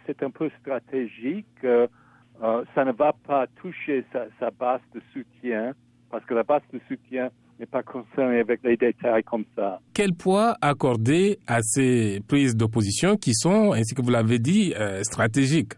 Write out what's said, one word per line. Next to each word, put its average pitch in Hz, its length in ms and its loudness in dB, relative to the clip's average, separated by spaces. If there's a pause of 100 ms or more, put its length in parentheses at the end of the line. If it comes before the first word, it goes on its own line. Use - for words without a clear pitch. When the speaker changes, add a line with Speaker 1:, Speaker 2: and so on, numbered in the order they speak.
Speaker 1:
c'est - 180 -8
un 135 60 -4
peu 156 200 -6 (100)
stratégique. 131 840 -6 (180)
Euh, 120 240 4 (560)
euh, 113 220 -2 (100)
ça 143 80 2
ne 131 80 0
va 147 220 0
pas 135 340 -2 (140)
toucher 127 500 -6
sa, 120 140 -6 (160)
sa 117 100 -4
base 127 300 -4 (120)
de 113 80 -14 (120)
soutien, 120 580 -6 (400)
parce 113 140 -10
que - 80 -6
la 113 100 0
base 147 200 0 (100)
de 120 160 -10
soutien 127 400 -8 (320)
n'est 117 40 -12
pas 123 180 -4
concernée 123 560 -2
avec 113 240 0
les 120 120 4
détails 113 480 0
comme 110 220 -6 (100)
ça. 98 240 -4 (140)
Speaker 2:
Quel 202 200 0
poids 202 480 0
accorder 143 840 2
à 120 140 0
ces 113 680 2
prises 139 300 2
d'opposition 113 580 0
qui 143 180 0
sont, 202 380 2
ainsi 113 240 0
que 131 60 -4
vous 123 100 0
l'avez 117 280 2
dit, 175 380 2
euh, 101 260 -4
stratégiques ? 131 760 0